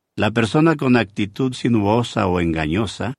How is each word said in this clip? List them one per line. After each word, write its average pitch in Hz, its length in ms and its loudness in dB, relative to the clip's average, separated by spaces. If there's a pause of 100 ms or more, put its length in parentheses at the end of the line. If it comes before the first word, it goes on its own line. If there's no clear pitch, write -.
(160)
la 104 160 0
persona 156 440 2
con 131 200 2
actitud 110 560 -2
sinuosa 113 760 0
o 90 140 0
engañosa 85 800 -4